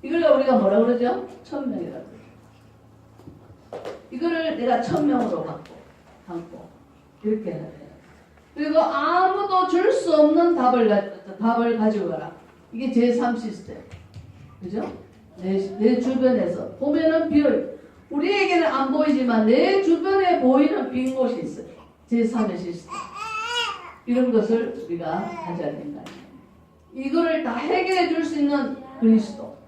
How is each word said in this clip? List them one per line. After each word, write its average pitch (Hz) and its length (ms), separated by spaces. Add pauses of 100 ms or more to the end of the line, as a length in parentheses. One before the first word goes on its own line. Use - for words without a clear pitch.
이걸 330 200
우리가 262 360
뭐라 196 200
그러죠? 240 480 (160)
천명이라고 - 640 (1700)
그러죠. - 280 (140)
이거를 320 440
내가 240 240
천명으로 294 640
갖고, - 300 (520)
갖고, - 420 (560)
이렇게 214 260
해야 156 120
돼요. - 100 (840)
그리고 302 260
아무도 370 880
줄 359 240
수 330 220
없는 320 400
답을 247 340
가-, - 500
답을 233 400
가지고 208 320
가라. - 220 (400)
이게 240 200
제삼 240 440
시스템. - 400 (880)
그죠? 185 200 (600)
내, 190 160 (200)
내 240 220
주변에서 247 760
보면은 320 540
비어, 285 200 (600)
우리에게는 349 560
안 269 260
보이지만 254 540
내 359 360
주변에 359 580
보이는 262 500
빈 254 240
곳이 254 280
있어요. - 240 (420)
제삼의 220 500
시스템. 170 360 (1120)
이런 247 260
것을 226 420 (120)
우리가 170 340 (240)
가져야 156 280
된다. - 300 (920)
이거를 320 500
다 233 120
해결해 359 520
줄 320 160
수 294 160
있는 285 360 (240)
그리스도 220 540 (140)